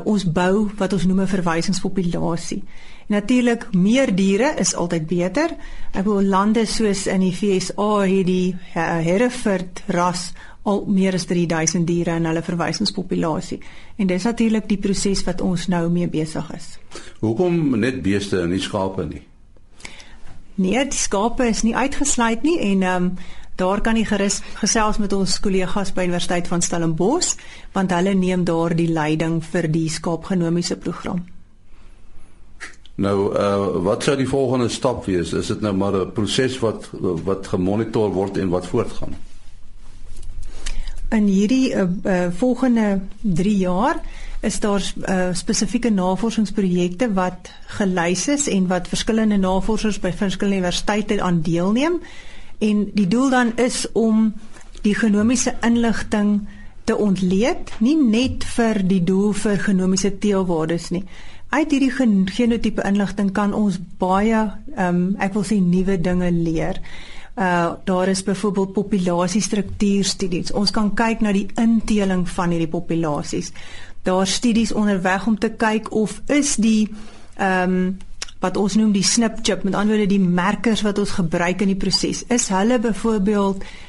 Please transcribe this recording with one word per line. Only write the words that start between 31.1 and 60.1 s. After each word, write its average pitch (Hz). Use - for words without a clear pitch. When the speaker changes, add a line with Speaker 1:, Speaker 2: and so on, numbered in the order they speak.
Speaker 2:
Nou, 101
eh, 101
wat 107
sou 143
die 131
volgende 127
stap 113
wees? 87
Is 92
dit 98
nou 104
maar 98
'n 95
proses 117
wat, -
wat 92
gemonitor 104
word 98
en 98
wat 90
voortgaan? -
Speaker 1:
In 214
hierdie, 208
eh, 196
eh, 180
volgende 233
drie 196
jaar 196
is -
daar, 202
eh, 185
spesifieke 233
navorsingsprojekte 190
wat 185
gelys 180
is 285
en 185
wat 180
verskillende 220
navorsers 196
by 180
verskillende 196
universiteite 208
aan 175
deelneem. 208
En 208
die 202
doel 254
dan 247
is -
om 220
die 208
genomiese 226
inligting 214
te 226
ontleed, 196
nie 254
net 254
vir 220
die 180
doel 190
vir 202
genomiese 190